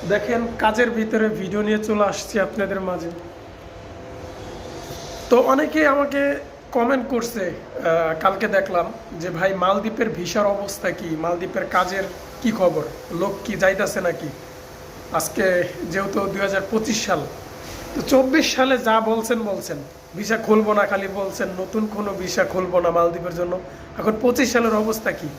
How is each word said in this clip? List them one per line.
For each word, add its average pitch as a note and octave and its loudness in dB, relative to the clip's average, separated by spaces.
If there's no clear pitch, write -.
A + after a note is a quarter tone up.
দেখেন, A3+ 2
কাজের A3+ 4
ভিতরে A3 2
ভিডিও F#3+ -2
নিয়ে G#3+ 2
চলে G#3 4
আসছি G3 -2
আপনাদের F#3+ 0
মাঝে। F3 -4
তো B3 8
অনেকেই C#4+ 4
আমাকে C#4+ 2
কমেন্ট B3 2
করছে, A3+ -2
আহ, E3 0
কালকে - 2
দেখলাম F#3 0
যে, F3+ -4
"ভাই, F#3+ 0
মালদ্বীপের G#3 2
ভিসার F#3+ 0
অবস্থা G3 -2
কি? E3 -4
মালদ্বীপের F3 -2
কাজের F#3 0
কি A3+ 2
খবর? D#3+ 4
লোক F#3 0
কি G3+ -4
যাইতাছে F#3+ 2
নাকি?" E3+ -2
আজকে F3+ 2
যেহেতু G3 0
দুই G3 -2
হাজার G3 0
পঁচিশ G#3+ 0
সাল, D#3+ 0
তো D#4 -2
চব্বিশ C4+ 4
সালে C4 4
যা A3 4
বলছেন A3+ 0
বলছেন, F#3+ -6
ভিসা G#3+ 0
খুলবো G#3+ 4
না G3+ 6
খালি G3 0
বলছেন, F#3+ -2
নতুন G#3+ -2
কোনো G#3 -4
ভিসা F3+ 0
খুলবো F3+ 2
না F3 4
মালদ্বীপের E3+ 2
জন্য। F3 -2
এখন G#3+ 2
পঁচিশ A#3+ 4
সালের A#3 4
অবস্থা G#3+ 0
কি? D3+ -6